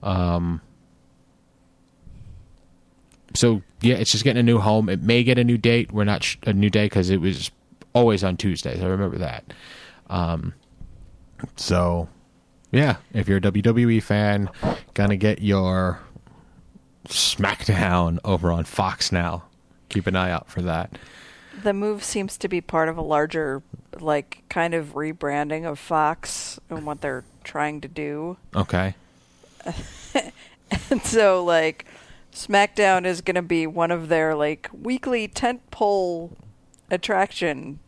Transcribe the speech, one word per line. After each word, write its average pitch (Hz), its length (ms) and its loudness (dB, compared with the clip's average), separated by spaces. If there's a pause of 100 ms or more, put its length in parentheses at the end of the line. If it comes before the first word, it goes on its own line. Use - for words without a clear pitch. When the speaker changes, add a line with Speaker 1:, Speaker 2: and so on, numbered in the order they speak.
Speaker 1:
Um, 87 600 0 (2750)
so, 113 280 4 (200)
yeah, 120 140 4
it's 110 160 0
just 107 120 0
getting 123 160 2
a 120 40 6
new 117 140 6
home. 107 320 4
It 95 120 -2
may 117 220 4
get 123 140 4
a 123 60 4
new 120 140 4
date. 117 340 2
We're 104 140 2
not 101 180 0
sh-, - 200 -4
a 107 100 0
new 101 160 4
day 104 200 2
'cause 90 200 2
it 95 120 2
was 85 300 -2 (420)
always 113 300 4
on 92 140 0
Tuesdays. 90 440 -2
I 92 60 -2
remember 95 320 -2
that. 87 240 -6 (680)
Um, 85 440 -2 (1000)
so, 87 520 0 (640)
yeah, 135 260 2 (160)
if 107 140 -2
you're 98 100 4
a 92 40 2
W 101 200 2
W 117 280 4
E 113 100 4
fan, 104 500 0 (440)
gonna 101 240 2
get 104 240 0
your 92 580 2 (1080)
SmackDown 90 1160 0
over 87 280 0
on 85 120 0
Fox - 480 -2
now. 85 320 -2 (460)
Keep 98 180 -2
an 92 80 -2
eye 92 160 0
out - 180 -6
for - 140 -6
that. 82 340 -4 (680)
Speaker 2:
The 208 100 0
move 208 300 -4
seems 196 340 -6
to - 100 -6
be 180 140 -2
part 160 280 0
of 165 80 -8
a 165 40 -6
larger, 151 600 -2 (380)
like, 151 500 -4
kind 170 240 -2
of 156 200 -4
rebranding 151 720 -4
of 147 140 -8
Fox - 800 -4 (100)
and 160 160 -10
what 151 160 -10
they're 131 220 -6 (200)
trying 151 380 -6
to 139 60 -14
do. 151 500 -8 (180)
Speaker 1:
Okay. 92 400 -2 (680)
Speaker 2:
<laughs> 170 100 -10 (1120)
And 254 140 2
so, 196 420 4
like, 160 400 2 (480)
SmackDown 202 720 2
is 180 160 -2
gonna 180 200 0
be 170 240 0
one 165 240 0
of 165 200 -2
their, 160 260 4
like, 151 380 -2
weekly 247 560 -2
tentpole 190 1040 -2 (600)
attractions 180 880 -2 (100)